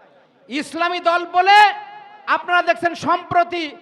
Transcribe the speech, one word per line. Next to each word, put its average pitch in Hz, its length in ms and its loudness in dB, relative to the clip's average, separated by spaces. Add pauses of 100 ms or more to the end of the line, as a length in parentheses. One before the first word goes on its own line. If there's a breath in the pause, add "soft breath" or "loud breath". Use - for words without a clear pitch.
(500)
ইসলামী 330 500 -4 (100)
দল 349 120 2 (140)
বলে 381 220 6 (680)
আপনারা 330 340 0
দেখছেন 339 320 -2 (120)
সম্প্রতি 349 580 -2 (180)